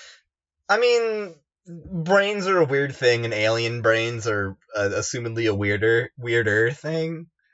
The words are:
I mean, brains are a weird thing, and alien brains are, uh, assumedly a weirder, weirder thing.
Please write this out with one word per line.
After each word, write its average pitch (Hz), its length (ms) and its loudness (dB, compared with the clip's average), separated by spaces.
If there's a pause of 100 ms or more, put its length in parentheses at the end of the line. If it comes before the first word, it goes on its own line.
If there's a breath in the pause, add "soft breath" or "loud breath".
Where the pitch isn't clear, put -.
(680 loud breath)
I 202 120 2
mean, 226 560 2 (360)
brains 190 760 0
are 190 120 2
a 165 60 4
weird 139 300 0
thing, 117 300 2
and 113 100 -4
alien 113 480 0
brains 113 440 0
are, 101 300 -2 (200)
uh, 101 160 0
assumedly 113 560 -4
a 104 60 2
weirder, 104 640 0
weirder 117 540 2
thing. 160 540 -6 (280)